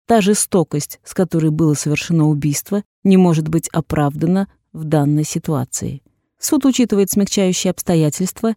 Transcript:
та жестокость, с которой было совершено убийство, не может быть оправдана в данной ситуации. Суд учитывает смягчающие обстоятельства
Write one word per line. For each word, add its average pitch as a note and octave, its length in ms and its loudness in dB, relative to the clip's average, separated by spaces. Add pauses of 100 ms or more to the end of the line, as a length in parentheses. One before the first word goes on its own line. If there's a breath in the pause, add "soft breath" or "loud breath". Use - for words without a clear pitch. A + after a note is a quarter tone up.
та A3+ 140 4
жестокость, F#3 800 0
с - 120 -20
которой E3 360 0
было D3+ 220 2
совершено D3+ 560 0
убийство, D3+ 560 -2 (200)
не G3 120 6
может E3 320 4
быть E3 200 -2
оправдана D#3 800 -2 (260)
в D#3+ 100 -10
данной D3 400 0
ситуации. C#3 800 -6 (360)
Суд - 280 0
учитывает G#3+ 440 2
смягчающие F#3+ 600 0
обстоятельства F3 880 -2